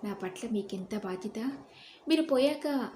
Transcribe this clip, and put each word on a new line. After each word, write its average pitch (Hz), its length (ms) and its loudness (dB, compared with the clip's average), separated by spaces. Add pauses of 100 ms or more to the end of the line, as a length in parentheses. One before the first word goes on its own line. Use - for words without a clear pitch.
"నా 202 100 -2
పట్ల 190 380 -6
మీకెంత 196 420 -2
బాధ్యత? 208 560 -4 (580)
మీరు 311 140 6
పోయాక 294 460 4 (280)